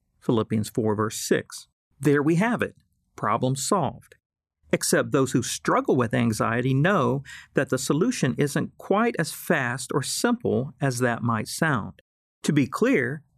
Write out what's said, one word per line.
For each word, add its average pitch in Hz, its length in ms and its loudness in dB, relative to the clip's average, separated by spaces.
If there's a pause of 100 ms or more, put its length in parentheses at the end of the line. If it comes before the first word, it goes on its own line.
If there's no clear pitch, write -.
(200)
Philippians 110 480 -2
four, 107 260 -2
verse 107 220 -4
six. - 520 -4 (300)
There 143 240 2
we 156 120 2
have 202 260 0
it. 98 160 -4 (400)
Problem 123 400 -2
solved. - 600 -2 (560)
Except 147 380 2
those 135 220 2
who 123 100 2
struggle 208 540 0
with 120 180 0
anxiety 120 600 0
know 139 500 2 (300)
that 143 160 0
the 135 60 0
solution 156 600 0
isn't 143 400 -2
quite 220 400 0
as 156 140 -2
fast 127 600 -2
or 147 80 0
simple 135 800 0
as 127 200 0
that 120 240 0
might 113 240 0
sound. 117 540 -2 (420)
To 175 80 0
be 143 160 4
clear, 160 560 0 (140)